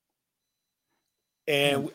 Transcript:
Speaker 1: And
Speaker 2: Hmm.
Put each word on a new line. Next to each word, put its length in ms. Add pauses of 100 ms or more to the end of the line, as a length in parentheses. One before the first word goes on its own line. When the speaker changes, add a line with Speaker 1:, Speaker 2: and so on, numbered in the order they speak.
(1500)
Speaker 1:
And 360
Speaker 2:
Hmm. 120